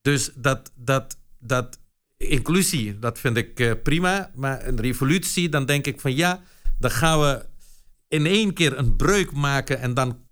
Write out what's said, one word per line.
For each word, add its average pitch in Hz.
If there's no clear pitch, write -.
Dus 139
dat, 131
dat, 131
dat 127
inclusie, 131
dat 117
vind 117
ik, -
eh, 120
prima. 180
Maar 135
een 127
revolutie, 139
dan 143
denk 143
ik 139
van 135
ja, 180
dan 117
gaan 156
we 139
in 151
één 202
keer 143
een 127
breuk 185
maken 139
en 123
dan 127